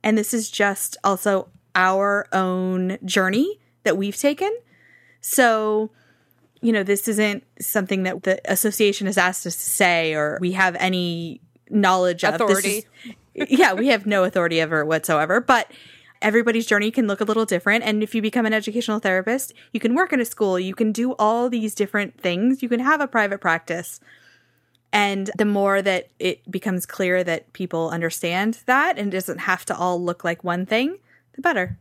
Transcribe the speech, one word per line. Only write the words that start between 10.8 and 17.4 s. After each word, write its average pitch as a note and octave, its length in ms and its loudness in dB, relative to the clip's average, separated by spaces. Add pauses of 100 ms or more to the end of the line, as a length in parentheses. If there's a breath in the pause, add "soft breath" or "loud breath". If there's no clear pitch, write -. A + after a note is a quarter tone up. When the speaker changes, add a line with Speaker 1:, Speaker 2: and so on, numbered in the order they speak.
Speaker 1:
knowledge F#3 540 2
of. E3+ 160 2
This A#3+ 40 2
Speaker 2:
Authority. G3+ 440 0 (480 loud breath)
Speaker 1:
is, - 160 -6
yeah, C4 220 6
we A3 160 0
have G#3 180 2
no G3+ 160 2
authority E3+ 400 2
over D#3+ 200 0
it D3+ 40 -2
whatsoever. D#3+ 540 2
But A#3+ 280 2 (540 loud breath)
everybody's A3+ 440 2
journey G#3+ 260 2
can A3+ 160 2
look G3 120 -2
a G#3+ 40 0
little A3 200 2